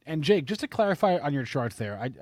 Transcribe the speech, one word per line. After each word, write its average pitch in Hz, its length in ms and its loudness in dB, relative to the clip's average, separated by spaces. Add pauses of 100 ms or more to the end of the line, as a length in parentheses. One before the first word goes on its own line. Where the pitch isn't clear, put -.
and 156 180 -4
Jake, 185 200 4
just 190 180 -4
to 285 60 -6
clarify 196 500 2
on 143 140 0
your 135 120 0
charts 120 320 -2
there, 104 240 -4
I, 120 60 -4 (160)